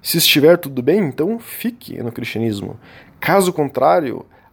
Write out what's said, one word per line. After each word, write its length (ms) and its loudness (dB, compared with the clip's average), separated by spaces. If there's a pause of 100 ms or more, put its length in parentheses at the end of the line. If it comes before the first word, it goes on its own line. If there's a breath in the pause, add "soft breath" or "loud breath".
Se 160 -4
estiver 400 6
tudo 240 -8
bem, 180 2
então 380 -2
fique 640 -10
no 80 -6
cristianismo. 680 -4 (400 loud breath)
Caso 320 2
contrário, 760 0 (280 soft breath)